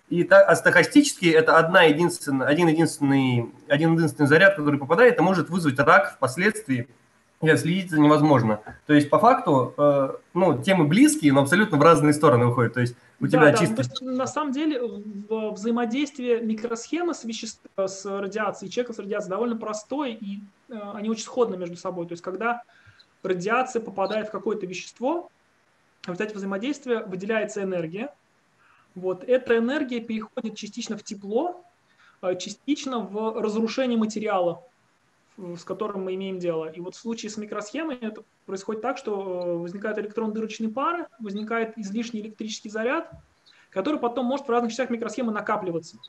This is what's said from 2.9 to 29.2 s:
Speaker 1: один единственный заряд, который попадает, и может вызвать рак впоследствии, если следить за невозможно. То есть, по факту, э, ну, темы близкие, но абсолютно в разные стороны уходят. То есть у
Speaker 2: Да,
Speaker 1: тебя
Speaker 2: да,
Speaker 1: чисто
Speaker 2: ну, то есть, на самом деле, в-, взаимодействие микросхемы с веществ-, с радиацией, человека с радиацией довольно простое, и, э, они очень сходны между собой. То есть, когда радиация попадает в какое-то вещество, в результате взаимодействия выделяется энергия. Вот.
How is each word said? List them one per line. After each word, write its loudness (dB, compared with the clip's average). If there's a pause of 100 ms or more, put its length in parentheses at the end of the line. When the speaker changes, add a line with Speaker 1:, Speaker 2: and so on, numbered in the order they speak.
Speaker 1:
один 4
единственный 2
заряд, 6
который 0
попадает, 4
и 4
может 2
вызвать -2
рак 6
впоследствии, -2 (540)
если 4
следить -2
за 2
невозможно. 4 (240)
То 2
есть, 4
по 4
факту, 4
э, 2 (240)
ну, 2
темы 4
близкие, 4
но 6
абсолютно 2
в 4
разные 6
стороны 4
уходят. 0
То -2
есть -2 (240)
у -2
Speaker 2:
Да, -
Speaker 1:
тебя 6
Speaker 2:
да, 4
Speaker 1:
чисто 2
Speaker 2:
ну, -6
то -2
есть, -8
на -4
самом -4
деле, -2
в-, -8
взаимодействие -2
микросхемы -4
с -18
веществ-, -12 (140)
с -6
радиацией, -6
человека -6
с -14
радиацией -6
довольно -4
простое, -8
и, -10 (260)
э, -16 (200)
они -6
очень -4
сходны -2
между -8
собой. -8
То -10
есть, -14
когда -6 (600)
радиация -2
попадает -4
в -16
какое-то -6
вещество, -6 (760)
в -12
результате -6
взаимодействия -6
выделяется -4
энергия. -6 (840)
Вот. -6